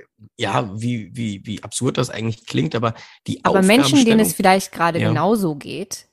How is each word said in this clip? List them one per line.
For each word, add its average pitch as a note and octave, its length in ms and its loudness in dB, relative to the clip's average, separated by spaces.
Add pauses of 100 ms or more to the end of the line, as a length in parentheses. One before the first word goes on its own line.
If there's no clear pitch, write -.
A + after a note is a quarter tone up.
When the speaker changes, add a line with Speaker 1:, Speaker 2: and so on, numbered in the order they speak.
(360)
Speaker 1:
ja, A#2+ 340 -2 (100)
wie, A#2 340 -4
wie, G#2+ 300 -6
wie G#2 200 -8
absurd A#2+ 340 -4
das C3 120 -2
eigentlich A2 360 -8
klingt. D3+ 300 -4
Aber A2+ 180 -2 (340)
die - 160 -6
Speaker 2:
Aber F#3+ 180 4
Menschen, F#3+ 80 4
denen A#3+ 120 6
Speaker 1:
Aufgabenstellung B3+ 380 4
Speaker 2:
es F#3 140 2
vielleicht F#3+ 380 2
gerade E3 280 -2
Speaker 1:
Ja. E3 80 2
Speaker 2:
genauso F3 480 0
geht, - 560 -12